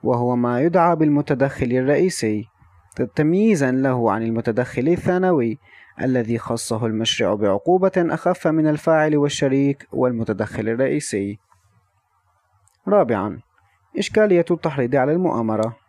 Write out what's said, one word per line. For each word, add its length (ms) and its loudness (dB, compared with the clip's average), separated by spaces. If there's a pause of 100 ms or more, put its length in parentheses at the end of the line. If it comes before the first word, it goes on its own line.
وهو 340 0
ما 240 0
يدعى 360 2
بالمتدخل 680 0
الرئيسي، 800 0 (680)
تمييزًا 580 2
له 400 0
عن 100 -2
المتدخل 680 -2
الثانوي 680 0 (440)
الذي 360 0
خصه 480 -4
المشرع 480 -2
بعقوبة 640 0
أخف 500 -2
من 200 2
الفاعل 500 2
والشريك 760 0
والمتدخل 760 -4
الرئيسي. 720 -4 (1500)
رابعًا، 520 0 (580)
إشكالية 520 2
التحريض 460 -2
على 160 2
المؤامرة. 640 -2 (120)